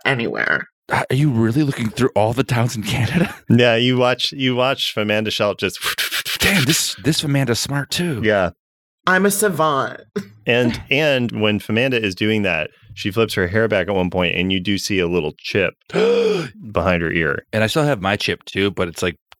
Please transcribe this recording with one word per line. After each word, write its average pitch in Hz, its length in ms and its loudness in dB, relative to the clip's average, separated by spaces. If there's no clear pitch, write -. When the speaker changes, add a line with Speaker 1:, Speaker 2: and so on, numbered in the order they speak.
Speaker 1:
anywhere." 117 640 -2
Speaker 2:
Uh, - 180 0
are 127 60 0
you 147 140 2
really 113 340 2
looking 117 260 -2
through 120 280 -4
all 107 160 2
the 131 100 0
towns 120 320 0
in 107 80 -6
Canada? 123 580 0
<laughs> - 80 -20
Speaker 3:
Yeah, 120 260 6
you 123 220 2
watch, 123 360 0
you 131 240 0
watch 127 400 0
Amanda 107 340 0
Schelt 104 260 0
just 95 220 -2
<laughs> - 600 -6
Speaker 2:
Damn, 185 260 2
this, - 300 0
this 139 280 -2
Amanda's 139 360 0
smart 139 320 -4
too. 165 340 -4
Speaker 3:
Yeah. 101 240 2
Speaker 1:
I'm 185 180 2
a 202 60 4
savant. 156 720 -2
<laughs> - 60 -6
Speaker 3:
And, 120 420 2
and 135 500 2
when 107 200 2
Famanda 117 440 0
is 95 120 -2
doing 107 260 2
that, 82 300 -2
she - 160 -6
flips 110 240 0
her 92 120 2
hair 110 200 2
back 98 200 0
at 101 60 -2
one 90 160 2
point 90 260 0
and 90 160 0
you 95 80 0
do 95 200 -2
see 98 180 -2
a 90 100 2
little 82 300 0
chip - 460 -2
Speaker 2:
<gasps> - 80 -20
Speaker 3:
behind 110 1120 0
her 82 80 -2
ear. 80 420 -2
Speaker 2:
And 110 100 2
I 110 40 0
still 151 160 0
have 139 180 0
my 98 140 0
chip - 300 -4
too, 98 260 0
but 90 160 -2
it's, 82 160 -6
like, 87 140 -2